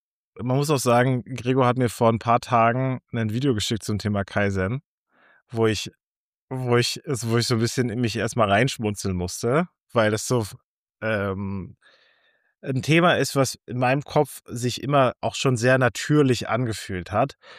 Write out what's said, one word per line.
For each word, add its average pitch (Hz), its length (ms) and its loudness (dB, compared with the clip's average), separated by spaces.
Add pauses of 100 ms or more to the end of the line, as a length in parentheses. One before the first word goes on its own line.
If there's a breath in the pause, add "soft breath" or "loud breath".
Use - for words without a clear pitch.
(400)
man 127 180 0
muss 143 120 0
auch 143 100 2
sagen, 123 440 2
Gregor 127 420 0
hat 123 120 2
mir 127 120 2
vor 113 200 2
ein 113 100 2
paar 120 200 2
Tagen 123 640 2 (100)
ein 113 220 -2
Video 131 200 0
geschickt 107 300 -2
zum 107 160 -4
Thema 104 240 -2
Kaizen, 101 580 -2 (680 soft breath)
wo 113 180 2
ich, 107 240 -2 (580)
wo 127 280 0
ich, - 280 0
wo 117 320 -2
ich 117 100 0
so 123 80 0
ein 110 40 0
bisschen 120 300 -2
in 110 120 -4
mich 110 140 -2
erstmal 110 340 0
reinschmunzeln 104 680 0
musste, 120 520 -2 (240)
weil 107 200 2
das 107 160 -2
so, 120 180 0 (560)
ähm, 98 760 -6 (840 soft breath)
ein 131 200 2
Thema 160 360 4
ist, 135 180 -2
was 135 300 0
in - 120 -10
meinem 131 260 0
Kopf - 420 -2
sich 123 360 -6
immer 135 400 2
auch - 140 -4
schon 131 220 0
sehr 123 200 4
natürlich 131 720 2
angefühlt 107 640 -4
hat. 117 240 0 (240 loud breath)